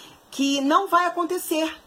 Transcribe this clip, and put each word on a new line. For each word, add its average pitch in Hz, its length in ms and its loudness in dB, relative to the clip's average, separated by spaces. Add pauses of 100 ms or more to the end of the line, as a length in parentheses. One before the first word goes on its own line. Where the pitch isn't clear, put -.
(300)
que 277 320 0
não 349 260 2
vai 349 160 2
acontecer. 339 720 -2 (100)